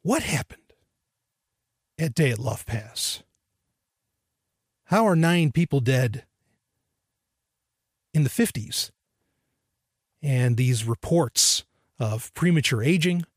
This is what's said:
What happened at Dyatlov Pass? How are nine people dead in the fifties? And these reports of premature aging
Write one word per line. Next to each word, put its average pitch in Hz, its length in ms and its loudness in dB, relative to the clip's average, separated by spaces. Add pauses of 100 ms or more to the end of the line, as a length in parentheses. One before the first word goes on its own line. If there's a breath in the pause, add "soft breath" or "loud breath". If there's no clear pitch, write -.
What 262 220 0
happened - 500 -8 (1200)
at 156 160 -4
Dyatlov 120 520 -2
Pass? - 580 -8 (1600)
How 220 220 2
are 180 80 4
nine 165 380 4
people 156 260 0
dead 127 460 0 (1900)
in 151 100 2
the 127 60 2
fifties? - 600 -4 (1300)
And 123 360 0
these 123 260 0
reports - 800 0 (340)
of 110 360 -6
premature 156 500 0
aging 175 420 0 (120)